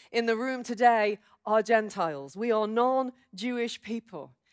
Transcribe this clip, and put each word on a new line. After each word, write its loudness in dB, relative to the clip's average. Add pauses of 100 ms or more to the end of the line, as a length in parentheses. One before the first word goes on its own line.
(120)
in 0
the 2
room -4
today 2 (260)
are 4
Gentiles. 0
We 0
are 2
non-Jewish -2
people. -10 (180)